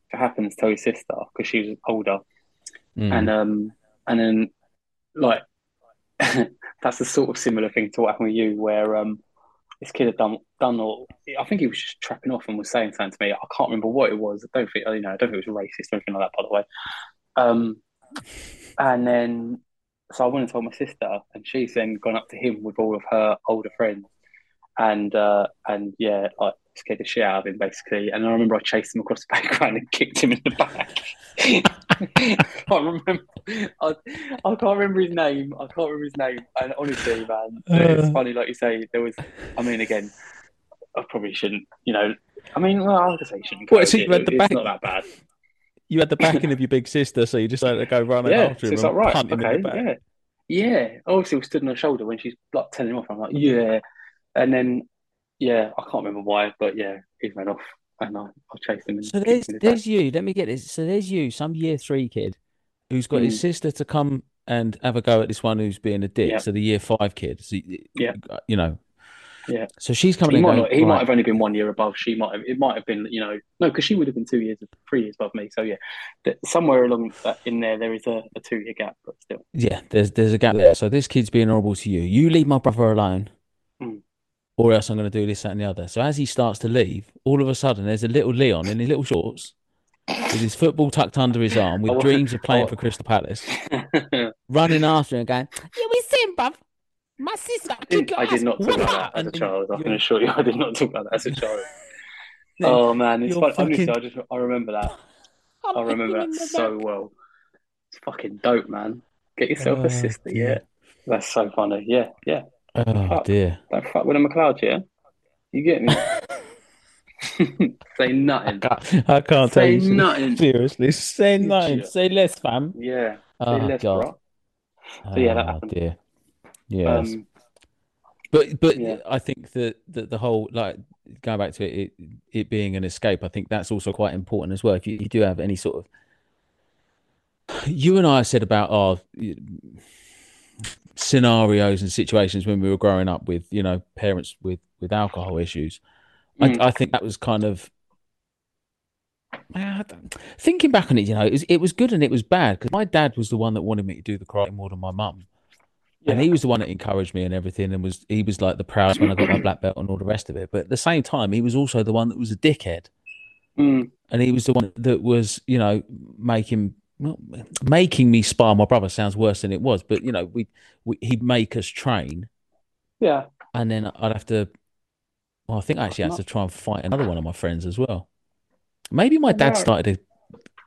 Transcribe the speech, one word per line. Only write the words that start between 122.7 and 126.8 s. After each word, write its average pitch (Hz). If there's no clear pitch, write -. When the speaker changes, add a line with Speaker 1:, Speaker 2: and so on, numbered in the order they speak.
Speaker 1:
Yeah. 120
Say -
Speaker 2:
Oh, 120
Speaker 1:
less, 127
Speaker 2:
God. 98
Speaker 1:
bro. 156
So, 120
yeah, 117
that 110
Speaker 2:
Oh, 104
Speaker 1:
happened. 80
Speaker 2:
dear. 85
Yes. 110